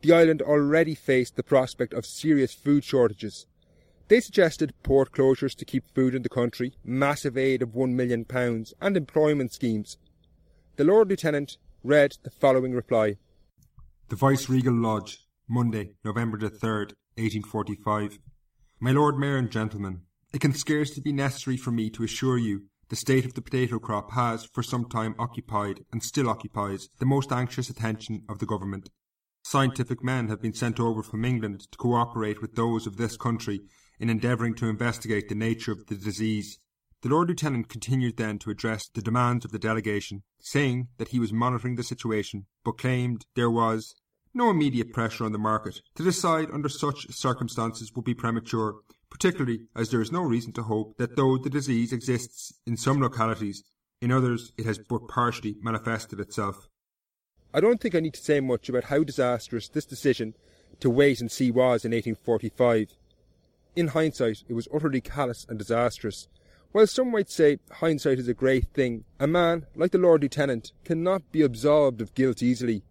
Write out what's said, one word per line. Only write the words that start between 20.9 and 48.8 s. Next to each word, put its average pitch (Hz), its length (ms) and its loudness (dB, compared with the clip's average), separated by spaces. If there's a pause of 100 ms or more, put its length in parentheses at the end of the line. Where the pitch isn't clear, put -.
be 147 100 -2
necessary 135 460 -4
for 127 140 -4
me 110 180 -2
to 113 140 -6
assure 127 340 0
you 104 240 -2 (260)
the 123 80 -6
state 131 300 2
of 127 80 -10
the 123 80 -8
potato 123 360 -2
crop 104 340 -6
has, 117 340 -2
for - 160 -8
some 120 260 -4
time, 110 300 -4
occupied, 110 640 -6 (120)
and 113 100 -6
still 127 280 -2
occupies, 101 580 -6 (100)
the 127 60 -4
most 139 280 2
anxious 123 360 -4
attention 110 640 -8
of 104 80 -12
the 107 80 -4
government. 98 420 -6 (540)
Scientific 127 600 -2
men 127 240 -2
have 104 140 -6
been 113 100 -4
sent 117 260 -4
over 113 240 -2
from 110 220 -6
England 110 360 -2 (120)
to - 60 -20
cooperate 117 640 -2
with 107 140 -10
those 117 300 0
of 101 120 -10
this 113 180 -4
country 110 460 -4 (360)
in 117 120 -2
endeavouring 117 440 0
to 117 140 -2
investigate 110 600 -2
the 107 40 -4
nature 113 380 -2
of 104 140 -10
the 107 80 -6
disease. 104 640 -4 (420)
The - 80 -6
Lord 165 200 2
Lieutenant 151 420 -2
continued 120 480 -2
then 107 220 -4
to 107 100 -8
address 110 360 -4
the - 140 -10
demands 120 460 0
of - 40 -10
the 110 80 -8
delegation, 104 640 -4 (160)
saying 127 480 -2 (100)
that 113 100 -8
he 127 100 -2
was 110 140 0
monitoring 120 440 -2
the 120 60 -6
situation, 107 640 -6 (180)
but 117 120 -4
claimed 123 480 -2 (100)
there 120 160 2
was 113 440 0 (400)
no 240 160 4
immediate 135 420 0
pressure 113 320 -2
on 110 80 -2
the 107 60 -4
market. 107 420 -2 (140)
To - 80 -8
decide 165 500 0
under 147 160 -4
such 143 420 -4
circumstances 113 840 -4
would 120 100 -8
be 120 100 0
premature, 117 600 -2 (360)